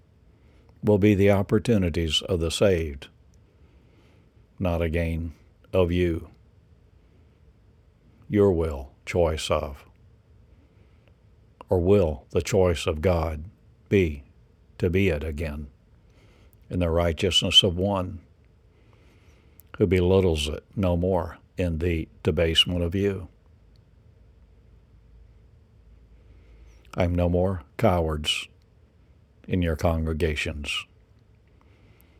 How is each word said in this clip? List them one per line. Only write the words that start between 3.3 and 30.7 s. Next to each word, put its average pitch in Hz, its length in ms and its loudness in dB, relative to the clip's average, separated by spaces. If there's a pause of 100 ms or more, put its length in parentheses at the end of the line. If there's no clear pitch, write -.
not 85 220 -2
again 82 520 -4 (400)
of 90 180 2
you, 87 380 -2 (2000)
your 101 220 4
will, 78 400 -4 (140)
choice 80 440 -2
of. 76 360 -6 (1800)
Or 95 120 2
will 87 500 2
the 90 120 -2
choice 90 440 2
of 78 160 -2
God 80 440 -2 (440)
be 85 340 0 (540)
to 92 120 0
be 95 200 2
it 73 140 -4
again 76 440 -8 (1000)
in 90 100 -4
the 87 100 0
righteousness 85 760 2
of 92 120 0
one 92 440 -4 (1600)
who 104 100 2
belittles 90 600 2
it - 160 -10 (120)
no 90 200 0
more 87 420 -2 (200)
in 87 220 -2
the 82 280 -2 (160)
debasement 85 580 2
of 85 140 -2
you? 98 320 -2 (3750)
I'm 87 200 0
no 87 140 2
more 90 360 0 (140)
cowards 80 680 0 (1000)
in 92 140 -2
your 82 140 0
congregations. 80 1080 -2 (1300)